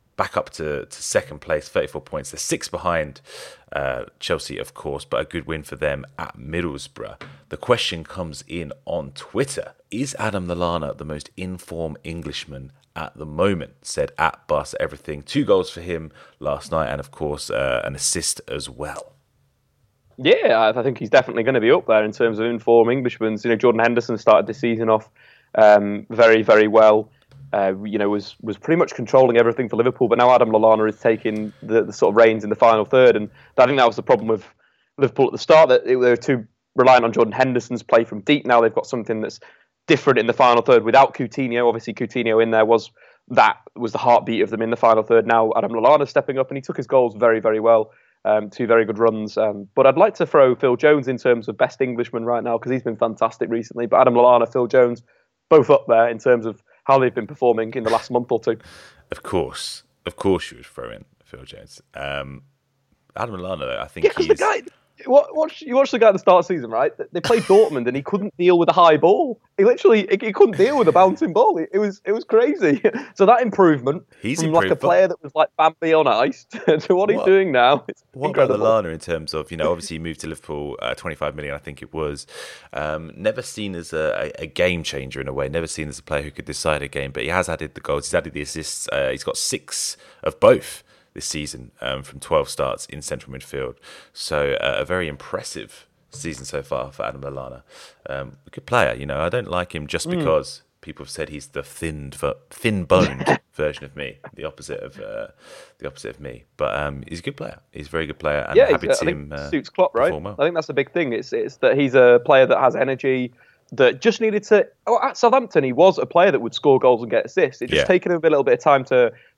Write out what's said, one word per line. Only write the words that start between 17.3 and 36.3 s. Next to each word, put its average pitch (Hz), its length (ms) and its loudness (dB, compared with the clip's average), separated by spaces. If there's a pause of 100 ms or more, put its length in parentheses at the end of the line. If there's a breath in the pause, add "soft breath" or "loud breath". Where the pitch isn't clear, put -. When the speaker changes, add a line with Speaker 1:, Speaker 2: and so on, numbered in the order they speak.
Speaker 1:
uh, 65 340 -4
an 69 120 -8
assist - 520 -6
as 71 220 -10
well. - 440 -14 (1040)
Speaker 2:
Yeah, 135 420 2
I, 113 200 2
I 117 40 -4
think 127 160 -4
he's 110 100 -8
definitely 127 340 2
gonna 123 180 0
be 117 100 4
up - 160 2
there 107 160 4
in 107 80 -4
terms 113 280 -2
of 110 60 -2
informed 117 460 4
Englishmen. 117 520 -4
You 120 80 -2
know, 113 40 2
Jordan 113 240 2
Henderson 117 380 0
started 107 300 4
the 113 60 -8
season 113 360 -4
off, 110 200 0 (460 soft breath)
um, 104 540 4
very, 113 340 6
very 107 240 6
well. 107 420 6 (420)
Uh, 98 220 0 (100)
you 104 160 -6
know, 101 100 0
was, 104 320 -4
was 107 160 -8
pretty 165 220 -2
much - 160 0
controlling 123 420 4
everything 117 320 2
for 123 60 -6
Liverpool, 123 320 0
but 113 100 2
now 123 160 6
Adam 120 160 6
Lallana 110 400 4
is 107 100 -8
taking 107 640 -2
the, 110 220 0
the 101 100 -8
sort 98 200 2
of - 40 0
reins 113 260 6
in 104 60 -6
the 107 60 -2
final 113 280 4
third, 127 320 6
and 104 140 -4 (280 soft breath)
I 127 80 8
think 139 120 0
that 127 80 6
was 117 100 2
the 113 80 -8
problem 113 240 2
with 110 160 -2 (540)
Liverpool 131 300 2
at - 60 -2
the - 40 -8
start, 156 320 6
that 123 160 4
they 127 100 2
were 123 200 4
too 120 320 -4 (280)